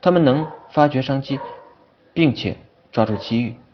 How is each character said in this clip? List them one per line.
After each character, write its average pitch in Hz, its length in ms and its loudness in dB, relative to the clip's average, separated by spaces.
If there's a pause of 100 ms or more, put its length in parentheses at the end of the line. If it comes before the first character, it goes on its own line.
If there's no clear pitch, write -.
他 185 80 4
们 175 120 4
能 147 240 2 (220)
发 147 180 2
掘 143 140 0
商 139 220 -4
机， 135 180 -6 (720)
并 160 220 2
且 - 240 -6 (320)
抓 113 160 2
住 107 100 -4
机 113 260 -4
遇 120 140 -6 (180)